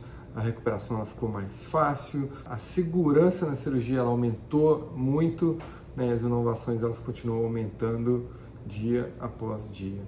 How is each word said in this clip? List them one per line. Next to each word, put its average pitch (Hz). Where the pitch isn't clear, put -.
a 113
recuperação, 113
ela 107
ficou -
mais 98
fácil, 143
a 113
segurança 170
na 143
cirurgia, 127
ela 120
aumentou 123
muito, 156
né, 123
e -
as 117
inovações, 120
elas 113
continuam 117
aumentando 117
dia 110
após 110
dia. 98